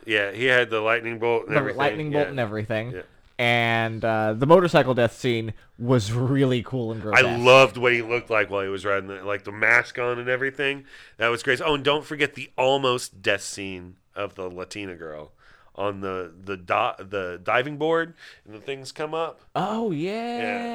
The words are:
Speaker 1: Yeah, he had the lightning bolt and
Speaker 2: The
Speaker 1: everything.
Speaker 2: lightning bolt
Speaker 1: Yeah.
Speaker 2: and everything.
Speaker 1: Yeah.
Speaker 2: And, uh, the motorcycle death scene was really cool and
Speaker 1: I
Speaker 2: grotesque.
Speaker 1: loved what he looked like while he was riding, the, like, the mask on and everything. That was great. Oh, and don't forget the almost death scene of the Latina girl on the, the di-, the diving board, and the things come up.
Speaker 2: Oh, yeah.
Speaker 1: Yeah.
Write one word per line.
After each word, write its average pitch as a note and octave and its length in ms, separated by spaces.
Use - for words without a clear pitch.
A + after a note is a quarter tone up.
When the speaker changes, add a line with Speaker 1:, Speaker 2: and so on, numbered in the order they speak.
Speaker 1:
Yeah, G#2 240
he A2 140
had B2 260
the A2 80
lightning A2+ 400
bolt A#2 280
and A2 100
Speaker 2:
The - 20
Speaker 1:
everything. G#2+ 200
Speaker 2:
lightning D3 340
bolt D3 140
Speaker 1:
Yeah. - 40
Speaker 2:
and C#3 80
everything. A2 540
Speaker 1:
Yeah. F2+ 100
Speaker 2:
And, A2+ 680
uh, A2 300
the B2 120
motorcycle D#3+ 480
death A#2 240
scene A2+ 360
was A#2 360
really B2+ 500
cool A#2 300
and A2+ 80
Speaker 1:
I - 20
Speaker 2:
grotesque. A#2+ 220
Speaker 1:
loved B2+ 340
what B2 160
he A#2 80
looked A#2 280
like G#2 180
while G2 140
he F#2+ 60
was G2 160
riding, G2 240
the, G2 160
like, G2+ 180
the G2+ 80
mask A2 480
on B2 220
and B2 80
everything. C3+ 560
That A2+ 140
was A#2 120
great. C3+ 180
Oh, D#3+ 140
and C#3 80
don't C#3+ 220
forget D3 320
the C3+ 200
almost B2+ 640
death G2+ 220
scene F2+ 540
of G2 220
the F#2 120
Latina F#2 460
girl D2+ 380
on G2 260
the, F#2 400
the F#2+ 160
di-, G#2 440
the F#2+ 420
diving B2+ 340
board, E3 380
and G#2 100
the G#2+ 60
things C3+ 320
come D#3 220
up. D#3+ 260
Speaker 2:
Oh, G#3+ 340
yeah. E3+ 220
Speaker 1:
Yeah. A#3 60